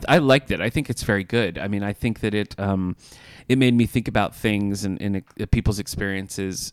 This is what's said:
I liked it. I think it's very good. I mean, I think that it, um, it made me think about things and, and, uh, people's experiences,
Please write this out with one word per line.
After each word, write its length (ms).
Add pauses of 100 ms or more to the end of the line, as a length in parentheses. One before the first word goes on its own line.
I 100
liked 320
it. 100
I 100
think 200
it's 140
very 200
good. 340
I 100
mean, 140
I 100
think 280
that 140
it, 240
um, 380 (520)
it 100
made 160
me 120
think 220
about 260
things 500
and, 160
and, 220 (180)
uh, 100
people's 280
experiences, 960